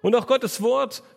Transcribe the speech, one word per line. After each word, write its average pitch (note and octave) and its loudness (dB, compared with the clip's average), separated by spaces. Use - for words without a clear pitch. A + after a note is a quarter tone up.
Und G3+ 2
auch A#3 0
Gottes B3 0
Wort, B3 -2